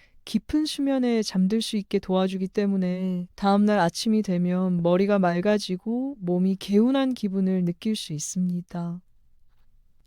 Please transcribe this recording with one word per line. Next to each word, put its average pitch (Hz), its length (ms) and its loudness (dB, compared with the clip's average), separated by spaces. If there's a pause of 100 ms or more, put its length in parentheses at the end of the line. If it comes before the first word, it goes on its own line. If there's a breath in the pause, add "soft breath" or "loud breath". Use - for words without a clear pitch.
(240 soft breath)
깊은 302 420 -2
수면에 254 560 0
잠들 190 380 0
수 - 160 -6
있게 202 220 -2
도와주기 190 480 -2
때문에 185 880 -2
다음날 202 460 4
아침이 214 420 2
되면 180 600 0
머리가 196 360 4
맑아지고 208 1000 0
몸이 180 360 0
개운한 254 580 2
기분을 185 500 0
느낄 190 320 -2
수 - 160 -10
있습니다. 175 880 -6 (1080)